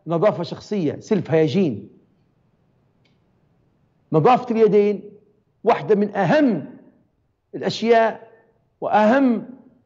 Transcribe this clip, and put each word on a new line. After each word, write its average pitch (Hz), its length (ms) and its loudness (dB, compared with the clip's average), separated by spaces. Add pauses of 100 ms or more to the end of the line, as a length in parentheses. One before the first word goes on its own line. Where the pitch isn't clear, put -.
نظافة 160 360 0
شخصية، 165 560 -6
سيلف - 320 -4
هايجين. 156 580 0 (2250)
نظافة 226 420 2
اليدين 208 560 2 (520)
واحدة 196 320 0
من 202 200 -2
أهم 202 500 0 (880)
الأشياء 220 720 -2 (540)
وأهم 220 640 2 (400)